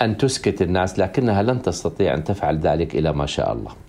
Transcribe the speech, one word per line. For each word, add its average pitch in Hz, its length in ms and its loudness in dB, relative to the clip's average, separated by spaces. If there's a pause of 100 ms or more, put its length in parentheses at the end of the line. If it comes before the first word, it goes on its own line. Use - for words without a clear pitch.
أن 110 140 2
تسكت 117 460 0
الناس، 92 360 0
لكنها 101 440 2
لن 123 200 0
تستطيع 87 520 0
أن 78 100 -2
تفعل 80 340 0
ذلك 80 360 0
إلى 78 180 2
ما 71 140 -2
شاء - 260 -2
الله. 53 180 -8 (180)